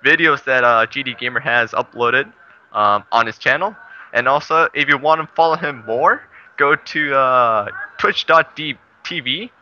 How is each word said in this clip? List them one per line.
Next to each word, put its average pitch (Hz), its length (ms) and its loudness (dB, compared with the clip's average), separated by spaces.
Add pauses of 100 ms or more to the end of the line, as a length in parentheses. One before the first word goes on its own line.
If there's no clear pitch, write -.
videos 156 400 2
that, 127 200 0
uh, 117 220 4
G 139 160 -8
D 127 120 -8
Gamer 123 260 -6
has 120 320 0
uploaded, 120 600 -2 (400)
um, 104 400 2
on 113 140 2
his 110 120 -10
channel. 170 380 -2 (360)
And 123 140 0
also, 147 460 0
if 143 160 -2
you 143 100 2
wanna 160 380 0
follow 165 200 2
him 143 300 -8
more, 156 360 0 (340)
go 143 180 2
to, 147 420 -4
uh, 123 520 2 (300)
twitch - 280 -2
dot 160 300 2
T 147 200 -10 (280)
V 165 460 -8 (120)